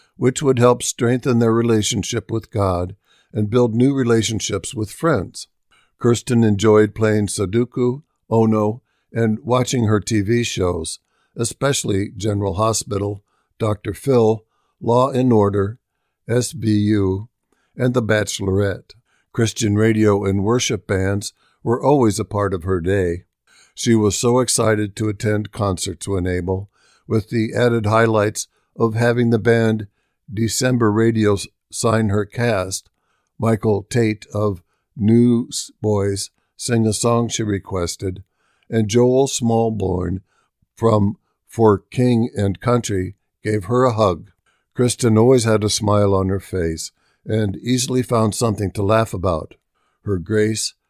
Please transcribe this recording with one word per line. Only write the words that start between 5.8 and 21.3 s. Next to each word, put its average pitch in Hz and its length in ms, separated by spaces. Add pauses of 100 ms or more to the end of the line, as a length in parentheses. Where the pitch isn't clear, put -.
Kirsten 120 440
enjoyed 107 500
playing 107 340
Sudoku, 123 720 (260)
Ono, 110 540 (280)
and 113 320
watching 123 420
her 107 160
T 107 200
V 117 220
shows, 90 560 (360)
especially 117 800
General 101 400
Hospital, 101 720 (340)
Doctor 107 360
Phil, 113 500 (380)
Law 120 280
and 127 220
Order, 101 460 (500)
S 117 240
V 113 160
U, 104 640 (440)
and 127 200
The 123 80
Bachelorette. 101 920 (380)
Christian 110 440
radio 107 500
and 98 180
worship 113 420
bands 98 460 (300)